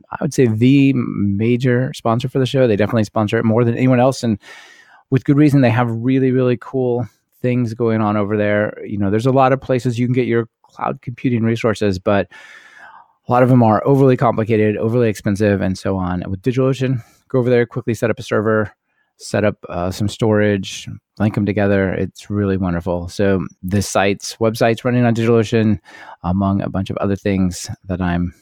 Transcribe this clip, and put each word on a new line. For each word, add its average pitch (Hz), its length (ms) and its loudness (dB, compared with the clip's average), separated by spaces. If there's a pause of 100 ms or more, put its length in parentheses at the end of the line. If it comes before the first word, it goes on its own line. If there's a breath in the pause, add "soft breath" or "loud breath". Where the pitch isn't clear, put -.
(120)
I - 100 -12
would 143 120 -4
say, 131 140 2
the 135 480 4
major 120 960 -2
sponsor 117 360 -2
for 139 100 -4
the 131 60 2
show. 127 220 2
They 104 100 2
definitely 107 260 0
sponsor 110 340 -2
it 117 60 0
more 113 220 2
than 117 100 0
anyone 127 240 2
else. 127 240 0
And 110 160 -2 (720 loud breath)
with 131 160 0
good 139 120 2
reason, 143 220 4
they 123 100 4
have 117 220 0
really, 131 400 0
really 123 280 0
cool 123 460 -4 (360)
things 123 320 -2
going 113 260 0
on 104 160 0
over 104 220 -2
there. 104 480 0
You 107 120 -8
know, 101 120 0
there's 110 160 0
a 135 60 2
lot 131 200 4
of 131 80 0
places 123 400 -2
you 123 80 0
can 123 60 -2
get 127 120 0
your 117 220 0 (160)
cloud - 380 -8
computing 120 420 -4
resources, 107 560 0
but 101 300 0 (1000 loud breath)
a - 40 -2
lot 123 120 4
of 123 60 4
them 127 120 6
are 110 240 4
overly 135 300 4
complicated, 107 640 0
overly 113 320 0
expensive, 101 500 0
and 95 180 -2
so 95 200 -4
on. 90 320 -4
With 95 140 -8
DigitalOcean, 131 600 0 (240 soft breath)
go 131 120 0
over 120 100 0
there, 120 160 4
quickly - 280 -6
set 110 160 -2
up - 100 -2
a 104 40 -14
server, 107 500 0 (460)
set 107 240 -2
up, 101 140 0 (120)
uh, 87 200 -4
some 101 180 -4
storage, 104 800 -2 (300)
link 107 180 0
'em 101 100 -2
together. 101 460 0
It's - 380 -8
really 101 260 -2
wonderful. 87 520 -4
So 98 400 0 (160)
the 95 180 -2
sites, 98 580 -2
websites 113 440 0
running 123 220 2
on 117 100 2
DigitalOcean, 113 640 2 (420 loud breath)
among 98 400 0
a - 80 -6
bunch 95 220 -6
of - 60 -6
other 98 180 -2
things 95 520 -2 (180)
that 92 140 -6
I'm 87 320 -2 (100)